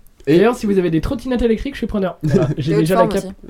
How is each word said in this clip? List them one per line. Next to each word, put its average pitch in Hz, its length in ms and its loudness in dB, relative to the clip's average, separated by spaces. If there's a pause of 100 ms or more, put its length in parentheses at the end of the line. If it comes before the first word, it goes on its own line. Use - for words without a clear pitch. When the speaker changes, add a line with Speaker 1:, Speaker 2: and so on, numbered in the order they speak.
(260)
Speaker 1:
Et 151 100 4
Speaker 2:
D'ailleurs, 220 180 4
si 233 120 -10
vous 202 120 2
avez 175 120 0
des 160 120 0
trottinettes 247 400 -4
électriques, 233 320 -2
je - 40 -12
suis 233 100 -4
preneur. 190 340 -4
Voilà, 151 300 2
Speaker 1:
<laughs> - 40 -4
Speaker 2:
j'ai 156 160 -2
Speaker 3:
Et - 20 2
haut 156 40 2
de 160 40 4
Speaker 2:
déjà 160 120 0
la - 60 2
Speaker 3:
forme - 120 4
Speaker 2:
cape 190 120 -2 (260)